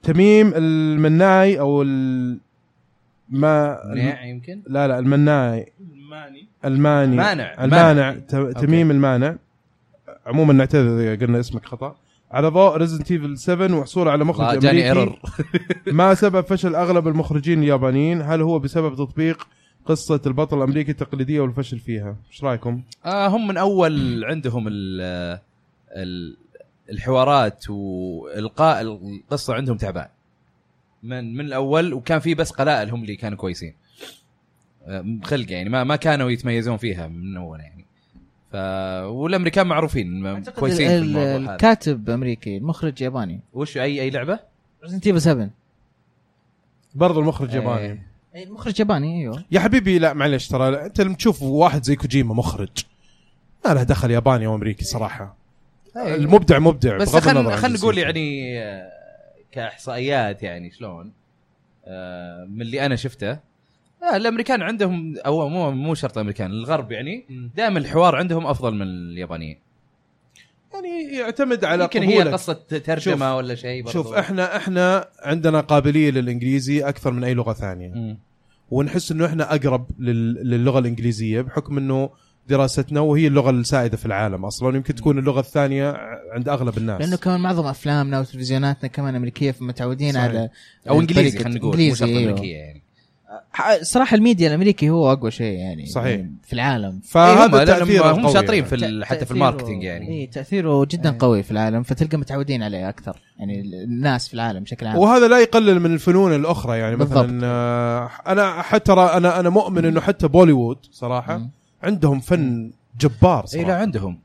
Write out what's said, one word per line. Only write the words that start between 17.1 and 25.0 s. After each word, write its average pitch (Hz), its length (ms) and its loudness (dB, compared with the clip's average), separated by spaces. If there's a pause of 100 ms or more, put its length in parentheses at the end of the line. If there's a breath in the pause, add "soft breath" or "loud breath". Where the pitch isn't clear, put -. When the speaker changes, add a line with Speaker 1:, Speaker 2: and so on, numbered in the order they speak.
Speaker 1:
اليابانيين؟ 143 580 2
هل 160 200 0
هو 160 180 2
بسبب 139 360 -2
تطبيق 156 520 -4 (380)
قصة 156 400 0
البطل 147 320 -2
الأمريكي 139 340 -2
التقليدية 143 480 -4
والفشل 127 400 -4
فيها؟ 104 360 -8 (160)
إيش - 120 -16
رأيكم؟ 120 380 -6 (240)
Speaker 2:
آه، 196 220 -2
هم 214 200 -2
من 196 100 -4
أول 156 680 0
عندهم 123 420 -6
ال-، 92 720 -8 (560)